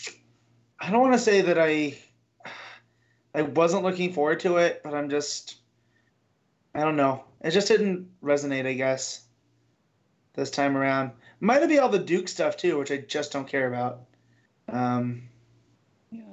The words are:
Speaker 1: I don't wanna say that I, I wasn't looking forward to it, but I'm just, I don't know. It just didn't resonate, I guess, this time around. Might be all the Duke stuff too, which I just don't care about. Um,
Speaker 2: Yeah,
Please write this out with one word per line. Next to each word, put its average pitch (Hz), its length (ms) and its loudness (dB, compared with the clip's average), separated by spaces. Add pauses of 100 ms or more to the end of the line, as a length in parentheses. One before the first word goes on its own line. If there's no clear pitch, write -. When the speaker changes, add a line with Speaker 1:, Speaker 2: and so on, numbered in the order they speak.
(800)
Speaker 1:
I 165 120 -6
don't 233 100 4
wanna 254 160 6
say 208 240 4
that 165 160 2
I, 151 400 0 (1400)
I 151 80 0
wasn't 165 420 2
looking 180 300 -2
forward 151 280 0
to 175 160 2
it, 170 260 2
but 151 100 -10
I'm 147 160 -4
just, - 460 -6 (1200)
I 143 80 -4
don't 151 140 0
know. 135 280 0 (180)
It 160 100 -4
just 202 160 2
didn't 196 400 2 (160)
resonate, 143 420 0
I 131 80 -2
guess, 131 480 -4 (1120)
this 135 180 -6
time 139 260 0
around. 135 340 0 (280)
Might 262 280 4
be 302 120 4
all 254 100 4
the 202 100 2
Duke 185 280 -2
stuff 151 300 -2
too, 170 200 0
which 139 140 -4
I 139 60 -2
just 143 340 -6
don't 139 160 -6
care 135 200 -2
about. 123 340 -4 (680)
Um, 123 540 -2 (880)
Speaker 2:
Yeah, 226 220 -14